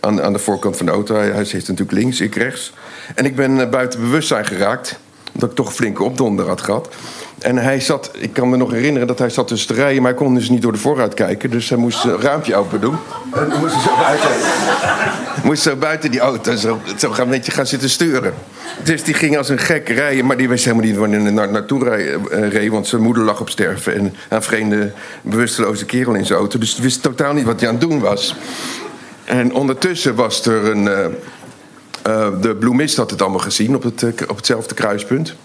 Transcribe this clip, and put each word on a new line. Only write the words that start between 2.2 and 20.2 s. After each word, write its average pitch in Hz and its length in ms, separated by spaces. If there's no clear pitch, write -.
ik 104 140
rechts. - 380
En 131 100
ik 135 120
ben, 135 240
eh, 123 80
buiten 123 320
bewustzijn 123 460
geraakt, 104 520
omdat 110 160
ik - 60
toch 120 100
een 101 60
flinke 101 300
opdonder 104 440
had 90 140
gehad. 104 280
En 123 180
hij 131 240
zat, 139 380
ik 104 140
kan 123 160
me 127 80
nog 127 140
herinneren 123 360
dat 120 120
hij 123 120
zat 110 180
tussen 113 260
de 120 80
rijen, 139 200
maar 123 80
hij 127 100
kon 135 140
dus 113 140
niet 123 140
door 117 100
de 107 60
voorruit 127 360
kijken. 101 360
Dus 117 180
hij 123 100
moest, 120 260
eh, 123 60
een 90 100
raampje 135 360
open 101 240
doen. 127 160
En - 140
dan 147 120
moest - 140
hij - 80
zo 440 160
buiten, - 300
moest 143 180
zo 143 140
buiten 156 340
die 120 100
auto 120 360
zo, 110 240
zo 123 140
gaan, 123 180
weet 127 180
je, - 60
gaan 135 140
zitten 131 240
sturen. 131 440
Dus 156 180
die 156 120
ging 151 220
als 139 120
een 135 100
gek - 300
rijden, 135 380